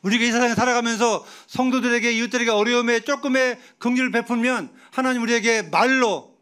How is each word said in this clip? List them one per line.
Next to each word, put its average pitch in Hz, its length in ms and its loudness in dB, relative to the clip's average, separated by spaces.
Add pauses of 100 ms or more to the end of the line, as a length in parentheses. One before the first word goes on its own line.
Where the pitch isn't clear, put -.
우리가 220 240 0
이 240 60 2
세상에 240 240 2
살아가면서 233 680 0 (220)
성도들에게, 240 640 0
이웃들에게 233 360 -2
어려움에 233 520 2
조금의 262 580 -2 (180)
긍휼을 247 340 -2
베풀면 240 640 -2 (140)
하나님 254 320 -2
우리에게 226 420 0
말로 202 800 0